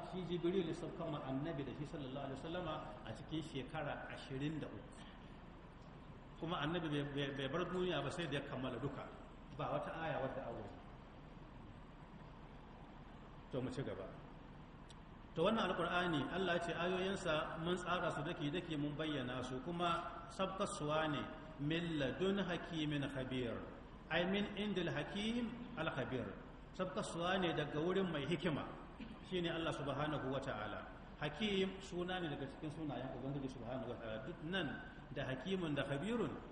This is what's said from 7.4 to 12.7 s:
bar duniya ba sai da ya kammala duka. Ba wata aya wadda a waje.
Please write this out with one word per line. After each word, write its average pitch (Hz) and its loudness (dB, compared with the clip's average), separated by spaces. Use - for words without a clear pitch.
bar 175 4
duniya 180 4
ba 139 2
sai 170 0
da 143 2
ya 135 0
kammala 123 0
duka. 135 -2
Ba 135 2
wata 147 0
aya 147 0
wadda 131 0
a 120 -4
waje. 107 -6